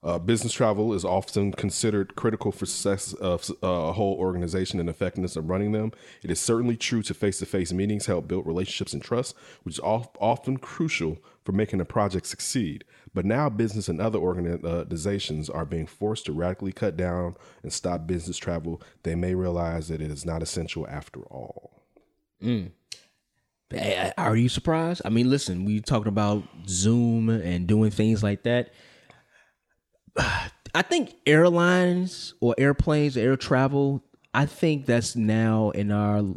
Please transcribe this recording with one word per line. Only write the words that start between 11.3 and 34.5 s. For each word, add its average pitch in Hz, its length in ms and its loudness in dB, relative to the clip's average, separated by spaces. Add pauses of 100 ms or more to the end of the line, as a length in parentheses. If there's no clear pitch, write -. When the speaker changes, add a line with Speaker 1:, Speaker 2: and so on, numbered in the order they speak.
Speaker 1:
for 98 80 -4
making 101 280 0
a 87 40 0
project 98 420 0
succeed. - 560 -4 (320)
But 90 100 0
now 127 240 2
business 107 400 -2
and 82 120 -2
other 110 180 0
organi-, 87 460 -2
uh, 85 140 -2
organizations 82 680 -4
are 82 160 -4
being 80 220 -4
forced - 400 -4
to 78 60 -6
radically 90 400 -2
cut 95 240 -2
down 87 400 -2 (260)
and - 100 -10
stop 87 320 -4
business 85 340 -4
travel. 82 440 -6 (220)
They 82 100 -2
may 90 220 0
realize 85 500 -2
that 80 160 -6
it 76 80 -6
is 73 160 -8
not 82 160 -4
essential 80 460 -6
after - 380 -12
all. - 540 -16 (640)
Speaker 2:
Mm. 104 300 -2 (1000)
Eh, 185 460 -2
are 139 160 0
you 117 140 4
surprised? 165 560 0
I - 60 -4
mean, 120 200 4
listen, 95 340 0
we 107 160 0
talking 110 280 0
about 104 340 2 (240)
Zoom 113 640 2
and 87 400 0
doing 107 240 6
things 107 320 2
like 101 180 0
that. 120 360 0
<sighs> - 40 -20 (1900)
I 170 80 4
think 320 320 0 (120)
airlines 180 1120 4
or 120 180 4
airplanes, 143 580 4
air 123 200 4
travel, 139 640 2 (320)
I 143 120 4
think 147 400 0